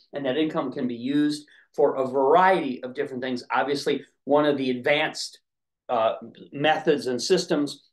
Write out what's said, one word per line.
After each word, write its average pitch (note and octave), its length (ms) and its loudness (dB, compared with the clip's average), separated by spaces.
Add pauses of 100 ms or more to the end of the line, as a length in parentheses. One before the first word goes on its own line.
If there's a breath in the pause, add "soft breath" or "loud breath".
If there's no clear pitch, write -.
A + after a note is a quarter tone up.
(120)
and C#3 120 -8
that C3 120 -2
income D#3 340 -2
can C3 160 -6
be A#2+ 80 -6
used D3 540 -2 (260 soft breath)
for - 220 2
a C3 100 -2
variety C#3+ 800 4
of B2 100 -10
different C3 300 -6
things. B2+ 260 -4
Obviously, C3+ 540 -2 (180)
one D3 240 4
of C#3+ 100 2
the B2+ 140 -2
advanced, D3 680 -2 (480)
uh, A2+ 260 2 (380)
methods D3 540 2
and B2 140 -2
systems E3 720 0